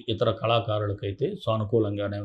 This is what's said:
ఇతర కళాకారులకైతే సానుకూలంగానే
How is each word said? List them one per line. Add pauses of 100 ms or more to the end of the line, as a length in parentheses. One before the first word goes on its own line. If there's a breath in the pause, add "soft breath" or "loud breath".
ఇతర
కళాకారులకైతే (160)
సానుకూలంగానే